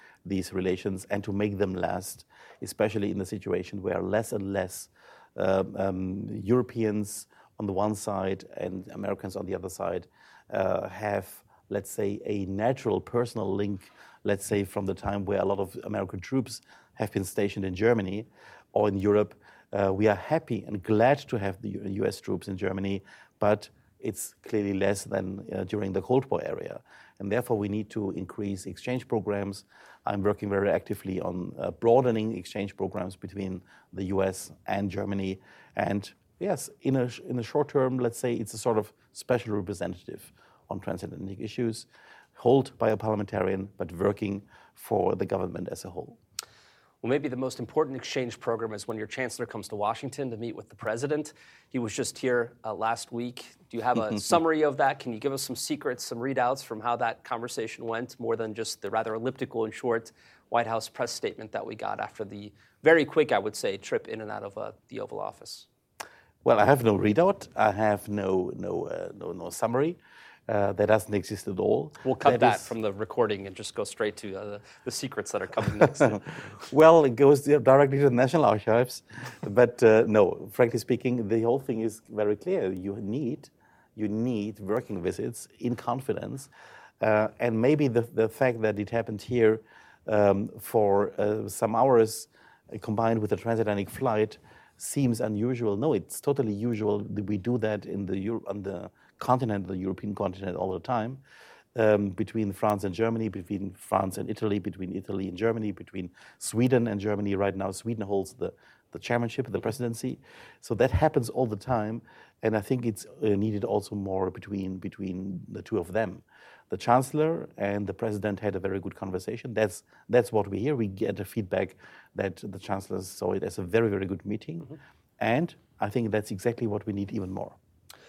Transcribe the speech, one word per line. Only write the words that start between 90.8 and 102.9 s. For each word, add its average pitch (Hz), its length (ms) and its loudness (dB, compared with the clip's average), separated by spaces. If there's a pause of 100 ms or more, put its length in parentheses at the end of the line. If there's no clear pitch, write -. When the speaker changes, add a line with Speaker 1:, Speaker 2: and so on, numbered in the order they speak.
Speaker 1:
uh, 107 300 0
some 107 260 -2
hours, 117 540 6 (460)
uh, 110 60 -8
combined 113 400 2
with 104 120 0
a 101 60 0
transatlantic 107 520 0
flight 110 500 0 (360)
seems 123 460 0
unusual. 110 560 0
No, 135 160 2
it's - 260 -4
totally 139 320 0
usual 104 480 0
that 101 280 -6
we 104 100 0
do 120 220 0
that 107 260 -2
in 101 200 -6
the 95 120 -4
Euro-, 104 300 -4
on 101 160 -6
the 95 280 -8 (280)
continent, 113 480 0
the 95 100 -4
European 95 360 -4
continent, 95 440 -4
all 92 160 -2
the 85 80 -6
time, 123 360 -4 (600)
um, 104 320 6
between 104 420 -2
France 101 320 0
and 95 100 -2